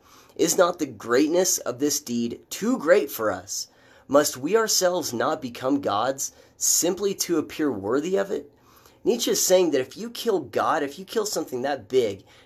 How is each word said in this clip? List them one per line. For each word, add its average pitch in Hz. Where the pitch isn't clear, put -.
Is 170
not 175
the 156
greatness 139
of 123
this 143
deed 120
too 233
great 185
for 107
us? -
Must 143
we 147
ourselves 180
not 131
become 135
gods 120
simply 190
to 170
appear 143
worthy 131
of 190
it?" -
Nietzsche 240
is 190
saying 180
that 139
if -
you 220
kill 214
God, 123
if 143
you 190
kill 208
something 139
that 135
big 110